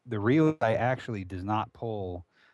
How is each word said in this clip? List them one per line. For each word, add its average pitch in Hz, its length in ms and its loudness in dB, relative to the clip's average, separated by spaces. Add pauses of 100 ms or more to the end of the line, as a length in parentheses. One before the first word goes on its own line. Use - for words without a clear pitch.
the 113 140 -6
relay 156 420 4
actually 113 640 0
does 92 180 -10
not 107 300 -2
pull, 95 540 -8 (280)